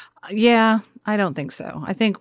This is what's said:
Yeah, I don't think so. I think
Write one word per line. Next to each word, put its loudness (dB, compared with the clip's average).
Yeah, 4
I -2
don't 0
think -8
so. -12
I -4
think 0